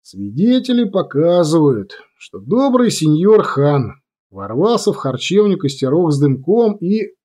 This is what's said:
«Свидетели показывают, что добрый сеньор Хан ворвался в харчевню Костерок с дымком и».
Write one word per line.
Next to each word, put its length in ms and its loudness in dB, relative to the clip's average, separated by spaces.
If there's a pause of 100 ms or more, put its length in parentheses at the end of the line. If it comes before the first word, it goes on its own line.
«Свидетели 840 -2
показывают, 1040 0 (240)
что 220 -18
добрый 520 0
сеньор 500 2
Хан 600 -2 (280)
ворвался 600 -2
в 60 -8
харчевню 600 0
Костерок 540 0
с 80 0
дымком 580 0
и». 480 -4